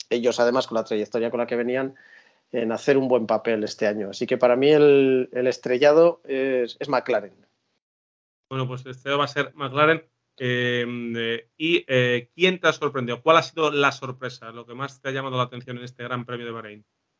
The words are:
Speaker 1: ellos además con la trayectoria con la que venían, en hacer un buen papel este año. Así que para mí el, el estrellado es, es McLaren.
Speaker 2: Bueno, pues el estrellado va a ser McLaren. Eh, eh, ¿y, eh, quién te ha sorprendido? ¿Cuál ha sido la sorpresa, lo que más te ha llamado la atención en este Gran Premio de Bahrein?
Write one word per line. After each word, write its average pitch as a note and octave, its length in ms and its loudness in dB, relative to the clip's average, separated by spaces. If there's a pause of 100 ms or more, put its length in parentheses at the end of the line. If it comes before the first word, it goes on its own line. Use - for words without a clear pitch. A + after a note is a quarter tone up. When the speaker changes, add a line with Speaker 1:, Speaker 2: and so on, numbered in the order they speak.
Speaker 1:
ellos A#2+ 320 0
además A#2+ 260 2
con A2+ 100 -6
la A2 80 -2
trayectoria A2+ 460 -4
con A#2+ 100 -4
la A#2 60 -2
que A#2+ 100 -4
venían, B2+ 380 -2 (580)
en A#2 200 -2
hacer C3+ 240 2
un C3+ 120 0
buen A#2+ 180 2
papel A2 380 0
este G#2+ 220 -4
año. G#2 220 -2
Así G#2+ 180 -6
que A#2+ 120 -2
para B2 180 4
mí C#3 140 4
el, C#3 600 6
el B2 140 -2
estrellado D3 800 4
es, C3 560 -2
es D3 80 -10
McLaren. G#2+ 460 -2 (1120)
Speaker 2:
Bueno, C3 180 -4
pues B2+ 200 -10
el B2+ 60 -14
estrellado C#3 260 -4
va D3 60 4
a C#3 40 -4
ser C#3+ 260 -4
McLaren. D3+ 520 0 (320)
Eh, B2 480 -2 (300)
eh, A#2 420 -6
¿y, E3 280 0
eh, B2 480 0
quién F3+ 260 0
te E3+ 80 2
ha D#3 40 4
sorprendido? B2 480 -4
¿Cuál D#3+ 180 4
ha D#3+ 40 2
sido D#3 280 -2
la C#3+ 220 0
sorpresa, B2+ 600 -12
lo A#2 120 -18
que A#2+ 100 -20
más C3+ 280 -12
te C#3 60 -8
ha C3+ 40 -6
llamado C3+ 240 -6
la B2+ 60 0
atención B2 340 -10
en B2 80 -14
este B2 200 -16
Gran B2 200 -8
Premio A#2+ 220 -12
de A#2 60 -12
Bahrein? G#2+ 320 -16 (360)